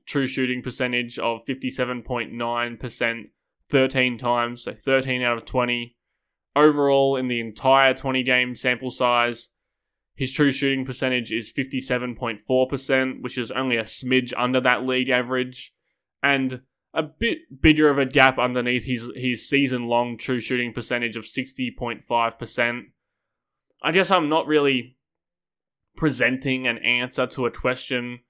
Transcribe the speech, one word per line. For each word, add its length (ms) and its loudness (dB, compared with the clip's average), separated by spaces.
true 220 0
shooting 340 -2
percentage 560 -4
of 260 -4
fifty-seven 580 -4
point 300 -6
nine 440 -2
percent 520 -4
thirteen 480 2
times, 460 -2
so 100 -6
thirteen 480 0
out 160 0
of 80 -14
twenty. 500 -2
Overall, 640 6
in 120 -2
the 120 0
entire 540 4
twenty 280 -2
game 320 0
sample 360 -2
size, 580 2
his 180 -4
true 200 4
shooting 320 -2
percentage 480 -2
is 180 -6
fifty-seven 640 -4
point 240 -6
four 280 2
percent, 540 -2
which 140 -8
is 140 -4
only 260 0
a 60 -2
smidge 540 -2
under 240 2
that 260 2
league 240 0
average, 640 -2
and 380 0
a 100 -2
bit 580 -6
bigger 280 6
of 100 4
a 80 2
gap 320 6
underneath 460 0
his, 320 -4
his 320 -4
season-long 680 0
true 220 -4
shooting 340 -4
percentage 440 -4
of 100 -10
sixty 500 -8
point 280 -8
five 340 0
percent. 480 -4
I 80 0
guess 200 2
I'm 180 4
not 180 2
really 500 2
presenting 680 0
an 120 0
answer 480 -2
to 200 -4
a 40 0
question 800 -4